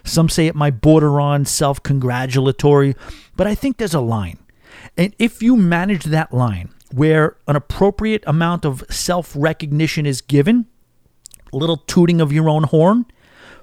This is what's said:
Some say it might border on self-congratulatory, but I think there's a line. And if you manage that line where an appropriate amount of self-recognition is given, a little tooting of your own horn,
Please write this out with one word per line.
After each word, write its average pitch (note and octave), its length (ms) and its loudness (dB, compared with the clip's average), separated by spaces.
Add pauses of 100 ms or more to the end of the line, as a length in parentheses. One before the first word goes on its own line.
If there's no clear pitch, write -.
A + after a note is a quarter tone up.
Some E3 240 2
say D#3+ 180 0
it D#3+ 80 -2
might D3 260 -2
border D3+ 400 4
on C#3+ 240 0
self-congratulatory, C3+ 1500 0 (420)
but F#3+ 120 0
I G#3+ 80 -4
think C4+ 200 -4
there's F#3 180 -6
a D3+ 60 0
line. G#2+ 380 -4 (580)
And F#3 220 -2
if A3+ 240 -2
you A#3+ 140 4
manage F3+ 480 0
that D#3 280 -2
line A2 380 -4 (220)
where D#3 440 2 (120)
an D3 80 0
appropriate G3+ 680 -2
amount E3 380 -2
of C3+ 240 -6
self-recognition D#3 1160 -4
is C3 140 -4
given, F#3+ 460 2 (880)
a C3+ 40 -6
little D#3+ 180 -2
tooting E3+ 460 2
of C#3+ 100 0
your D#3+ 160 2
own D#3 140 2
horn, F3 420 2 (580)